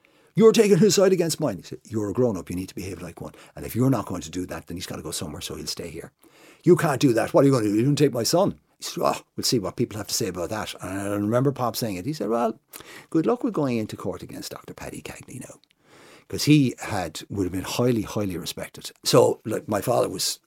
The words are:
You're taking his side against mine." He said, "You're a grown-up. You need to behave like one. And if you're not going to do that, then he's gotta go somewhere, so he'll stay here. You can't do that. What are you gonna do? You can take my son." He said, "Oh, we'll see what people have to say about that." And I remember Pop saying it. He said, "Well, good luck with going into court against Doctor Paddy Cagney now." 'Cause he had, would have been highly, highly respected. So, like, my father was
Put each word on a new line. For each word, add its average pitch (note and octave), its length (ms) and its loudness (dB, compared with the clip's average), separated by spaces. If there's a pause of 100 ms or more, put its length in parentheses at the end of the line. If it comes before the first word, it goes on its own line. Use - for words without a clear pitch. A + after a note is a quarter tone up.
(360)
You're A3 180 8
taking G3+ 260 6
his G3+ 160 6
side F#3+ 180 6
against E3 260 0
mine." A#2+ 180 -2
He D2 60 -14
said, - 220 -14
"You're G#2+ 240 -4
a F#2 40 -4
grown-up. G#2+ 360 0
You F2+ 80 -6
need F#2 120 -6
to - 60 -16
behave E2+ 260 -10
like E2+ 200 -14
one. D2+ 120 -12 (220)
And D2 100 -10
if C#2 100 -10
you're B2+ 160 4
not G#2 160 0
going F2+ 160 -8
to D#2+ 80 -12
do F2+ 160 -6
that, E2 200 -12
then E2+ 80 -10
he's F2+ 120 -10
gotta E2 160 -10
go D#2+ 80 -10
somewhere, D#2+ 300 -8
so - 140 -10
he'll D2+ 120 -12
stay E2+ 220 -8
here. D#2 220 -14 (540)
You F3 120 8
can't C#3+ 240 0
do C3+ 100 6
that. A2 220 2
What D3+ 100 8
are C#3 40 8
you C#3 60 6
gonna A2+ 120 2
do? G#2 100 2
You A2 80 4
can C#3+ 140 2
take C#3 160 4
my A#2 100 -2
son." E3+ 340 2 (200)
He - 80 -14
said, - 180 -6
"Oh, C#3 160 2 (160)
we'll - 80 -6
see B2 160 2
what F#2 160 -6
people F#2+ 220 -4
have G2+ 100 -10
to - 60 -8
say G#2+ 160 -2
about F2 200 -4
that." - 320 -6
And F#2+ 160 -8
I G2+ 180 -4
remember A#2 360 2
Pop B2 240 -2
saying G#2 220 -4
it. F#2 80 -8
He D3 80 -4
said, G#3 160 -4
"Well, A#3 280 0 (520)
good D#3+ 160 0
luck A#3+ 180 0
with A#3 100 -2
going C3+ 240 0
into G#2 200 -6
court F2+ 260 -8
against - 300 -14
Doctor - 200 -14
Paddy - 280 -14
Cagney - 400 -14
now." - 180 -20 (720)
'Cause - 160 -4
he C#3+ 340 6
had, F2+ 400 -6 (100)
would G2 140 -2
have F2+ 80 -2
been F#2+ 120 -4
highly, A#2+ 400 0
highly F#2+ 340 -4
respected. - 540 -12 (120)
So, - 420 4
like, A2 220 -6
my G#2 140 0
father A#2+ 260 2
was - 400 -6